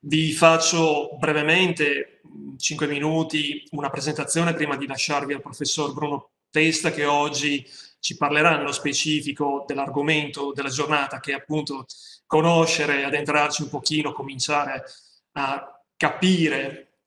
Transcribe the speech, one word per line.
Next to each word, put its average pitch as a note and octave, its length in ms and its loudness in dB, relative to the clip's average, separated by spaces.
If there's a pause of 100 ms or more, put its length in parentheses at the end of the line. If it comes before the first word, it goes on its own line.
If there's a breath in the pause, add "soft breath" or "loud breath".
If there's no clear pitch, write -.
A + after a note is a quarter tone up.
Vi D#3 320 0
faccio E3 840 4
brevemente, D3+ 1040 2
in C#3 340 -16
cinque D#3 280 -2
minuti, D3 840 -2
una C#3+ 180 -4
presentazione D#3 640 -2
prima D3 220 -2
di C#3 100 -6
lasciarvi C#3+ 480 -2
al C3+ 80 -10
professor C#3 500 -4
Bruno C#3+ 380 -6 (200)
Testa, D#3+ 400 2
che D3 140 -2
oggi C#3+ 640 0 (360 loud breath)
ci - 140 -6
parlerà D3+ 400 4
nello C#3 160 -4
specifico C#3+ 920 -2
dell'argomento C#3+ 880 -2
della C#3 180 -6
giornata, C#3 500 -2
che C#3+ 100 -8
è C#3 60 -2
appunto C#3 500 -6 (400 loud breath)
conoscere, D#3+ 760 4
addentrarci D3 580 0
un C3+ 60 -6
pochino, D3 440 -2
cominciare C3+ 720 -4 (520 loud breath)
a C#3 460 -6 (160)
capire D#3 1120 0